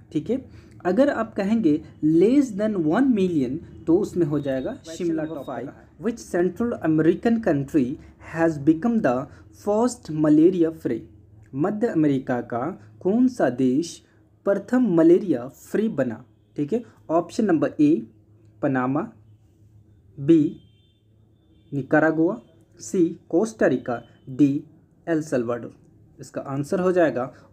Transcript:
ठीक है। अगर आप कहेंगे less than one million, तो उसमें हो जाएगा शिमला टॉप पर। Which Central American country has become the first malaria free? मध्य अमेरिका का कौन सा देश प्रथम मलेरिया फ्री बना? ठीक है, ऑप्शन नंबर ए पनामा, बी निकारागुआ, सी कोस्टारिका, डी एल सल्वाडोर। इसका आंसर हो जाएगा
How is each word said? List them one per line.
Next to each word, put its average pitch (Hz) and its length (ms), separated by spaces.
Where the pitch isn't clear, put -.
ठीक 156 180
है। 262 140
अगर 226 240
आप - 260
कहेंगे 196 380
less 214 560
than 214 160
one 226 300
million, 160 420
तो 165 100
उसमें 180 280
हो 147 140
जाएगा 139 340
शिमला 165 360
टॉप 156 260
पर। 123 240
Which 240 220
Central 185 460
American 170 600
country 143 440
has 165 240
become 190 320
the 127 160
first 220 460
malaria 160 500
free? 127 180
मध्य 208 320
अमेरिका 139 560
का 120 220
कौन 233 260
सा 175 220
देश 131 520
प्रथम 247 380
मलेरिया 165 520
फ्री - 420
बना? 127 340
ठीक 147 160
है, 240 100
ऑप्शन 170 360
नंबर 147 340
ए 151 160
पनामा, 135 400
बी 156 220
निकारागुआ, 156 680
सी 170 400
कोस्टारिका, 165 720
डी 139 340
एल 160 140
सल्वाडोर। 120 540
इसका - 220
आंसर 143 380
हो 185 120
जाएगा 139 420